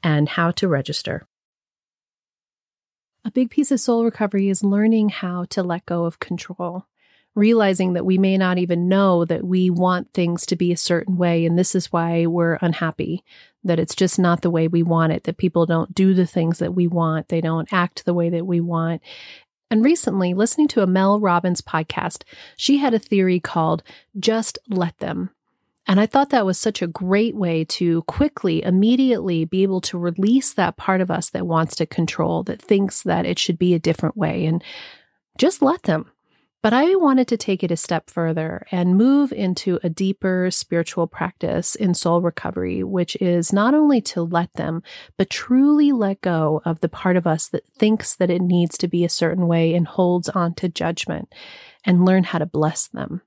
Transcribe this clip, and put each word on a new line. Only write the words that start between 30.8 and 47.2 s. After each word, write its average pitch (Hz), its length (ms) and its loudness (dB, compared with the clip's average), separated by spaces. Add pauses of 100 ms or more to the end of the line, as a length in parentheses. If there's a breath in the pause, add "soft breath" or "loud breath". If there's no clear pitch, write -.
of 185 120 -2
us 175 180 -2
that 180 160 -6
wants 165 300 0
to 165 100 -2
control, 170 560 -2
that - 180 -8
thinks 196 440 0
that 175 200 0
it 175 140 -4
should 170 180 -2
be 180 160 2
a 170 60 2
different 160 380 -2
way, 160 300 -2
and 165 180 -2 (760 loud breath)
just 339 240 2
let 294 220 0
them. 156 260 -2 (500)
But 214 120 2
I 320 240 4
wanted 269 320 2
to 233 80 0
take 196 260 -4
it 175 80 -2
a 165 60 0
step - 340 -6
further 160 600 -4
and 180 240 2
move 269 340 4
into 185 540 -2
a 180 40 0
deeper 185 600 -2
spiritual 170 560 -2
practice - 720 -4
in 185 180 0
soul 170 260 2
recovery, 180 600 -4
which 185 380 -4
is 175 320 0
not 214 200 2
only 294 280 4
to - 240 -6
let 170 300 -2
them, 160 280 -6 (340 loud breath)
but 190 140 -2
truly 285 600 4
let 202 280 0
go 156 440 0
of 165 160 -2
the 170 80 0
part - 280 0
of 175 120 0